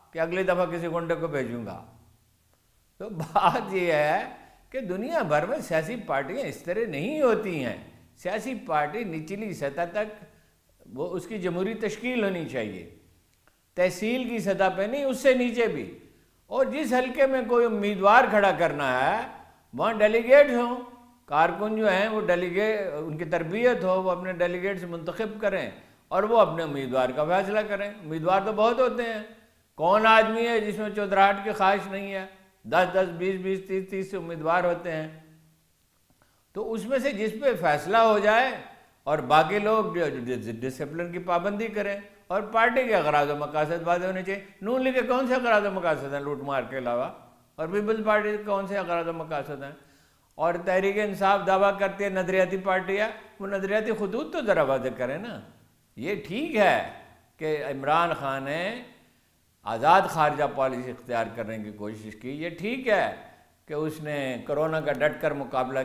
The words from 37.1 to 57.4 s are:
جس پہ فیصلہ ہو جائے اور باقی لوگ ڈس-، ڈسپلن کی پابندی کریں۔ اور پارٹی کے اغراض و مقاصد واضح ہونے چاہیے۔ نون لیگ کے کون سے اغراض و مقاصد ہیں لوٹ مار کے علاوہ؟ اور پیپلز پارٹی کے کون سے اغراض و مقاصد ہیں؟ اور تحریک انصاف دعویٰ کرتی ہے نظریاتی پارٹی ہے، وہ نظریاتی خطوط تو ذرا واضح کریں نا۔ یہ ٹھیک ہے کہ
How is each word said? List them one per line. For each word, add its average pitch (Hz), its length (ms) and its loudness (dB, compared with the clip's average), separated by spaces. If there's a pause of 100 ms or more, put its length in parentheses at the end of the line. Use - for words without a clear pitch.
جس 208 200 -2 (100)
پہ 262 200 4
فیصلہ 165 360 2
ہو 220 220 6
جائے 226 300 4 (540)
اور 151 160 0
باقی 160 400 6
لوگ 202 380 2
ڈس-، 120 640 -2
ڈسپلن 151 500 -6
کی 180 80 -6
پابندی 185 480 -2
کریں۔ 202 320 -4 (320)
اور 202 100 0
پارٹی 233 420 4
کے 220 120 2
اغراض 147 340 4
و 147 60 0
مقاصد 151 520 -2
واضح 175 180 2
ہونے 185 180 -4
چاہیے۔ 196 200 -6 (180)
نون 254 220 -2
لیگ 262 100 0
کے 254 80 2
کون 254 260 0
سے 254 80 0
اغراض 226 300 2
و 196 60 -2
مقاصد 151 420 -2
ہیں 139 60 -2
لوٹ 143 220 -6
مار 135 280 -2
کے 135 80 -8
علاوہ؟ 123 280 -2 (500)
اور 160 120 -6
پیپلز 214 380 -2
پارٹی 208 260 2
کے 208 120 -6
کون 196 240 -2
سے 202 100 -6
اغراض 170 300 -4
و 165 60 -4
مقاصد 151 500 -8
ہیں؟ 139 80 -14 (640)
اور 170 180 0 (120)
تحریک 196 340 2
انصاف 196 480 2
دعویٰ 196 320 4
کرتی 196 240 -2
ہے 202 60 -2
نظریاتی 185 480 2
پارٹی 185 420 0
ہے، 214 80 0 (320)
وہ 196 80 -10
نظریاتی 202 440 -2
خطوط 214 420 -4
تو 302 120 -4
ذرا 180 160 4
واضح 131 260 2 (100)
کریں 127 200 -4
نا۔ 202 220 -12 (560)
یہ 156 200 -6 (120)
ٹھیک 269 280 -4
ہے 135 340 4 (480)
کہ 156 280 -2